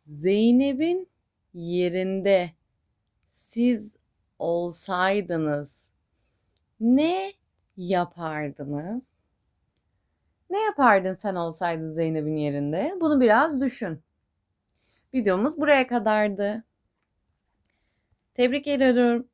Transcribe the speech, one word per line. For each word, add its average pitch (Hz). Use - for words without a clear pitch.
Zeynep'in 247
yerinde 180
siz 226
olsaydınız 175
ne 330
yapardınız? 170
Ne 392
yapardın 233
sen 190
olsaydın 165
Zeynep'in 156
yerinde? 147
Bunu 302
biraz 254
düşün. 202
Videomuz 226
buraya 277
kadardı. 214
Tebrik 247
ediyorum. 247